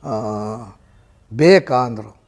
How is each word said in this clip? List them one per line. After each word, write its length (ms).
ಆ, 80
ಬೇಕಾ?" 420
ಅಂದರು. 420